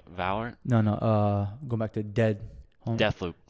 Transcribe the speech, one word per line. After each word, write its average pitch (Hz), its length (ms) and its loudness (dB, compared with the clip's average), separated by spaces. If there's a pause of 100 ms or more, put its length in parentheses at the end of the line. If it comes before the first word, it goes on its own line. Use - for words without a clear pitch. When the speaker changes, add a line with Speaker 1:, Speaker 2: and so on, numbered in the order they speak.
(180)
Speaker 1:
Valorant? 98 480 -2
Speaker 2:
No, 117 160 4
no, 107 140 2
uh, 104 520 2 (200)
going 117 120 -4
back 110 140 -4
to 107 100 -4
Dead, 107 380 0 (400)
hold 113 200 -2
on. 107 100 4
Speaker 1:
Deathloop. 87 220 -6 (160)